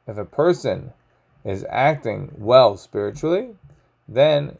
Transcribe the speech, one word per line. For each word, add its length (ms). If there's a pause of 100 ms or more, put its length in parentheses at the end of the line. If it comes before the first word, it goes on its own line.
if 120
a 60
person 680 (520)
is 260
acting 640
well 400
spiritually, 800 (500)
then 540